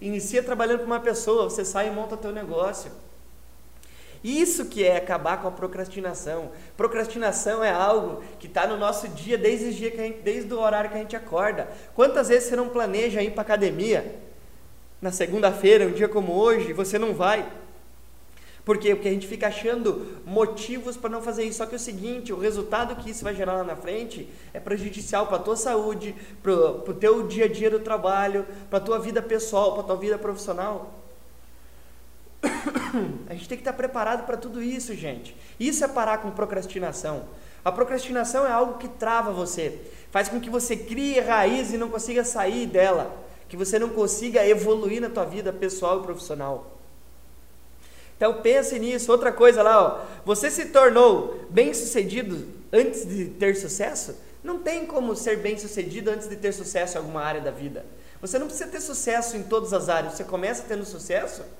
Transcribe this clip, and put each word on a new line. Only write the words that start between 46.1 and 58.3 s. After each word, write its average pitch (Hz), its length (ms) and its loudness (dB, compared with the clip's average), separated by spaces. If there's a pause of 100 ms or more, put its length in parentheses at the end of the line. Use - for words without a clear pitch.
Então 226 240 2
pense 254 380 4
nisso. 240 340 0
Outra 240 200 6
coisa 233 300 10
lá, 214 200 10
ó, - 180 4 (240)
você 208 260 2
se 311 160 -4
tornou 240 840 8
bem-sucedido 202 960 2 (240)
antes 226 340 4
de 185 200 -4
ter 196 300 2
sucesso? 202 600 -4 (260)
Não 349 180 -4
tem 320 260 -2
como 254 280 -2
ser 220 240 0
bem-sucedido 208 720 -4
antes 208 180 -4
de 202 80 -8
ter 202 160 -2
sucesso 180 440 -4
em - 20 -2
alguma 151 240 -6
área 151 180 -2
da 143 100 -4
vida. 139 340 -10 (360)
Você 196 180 -2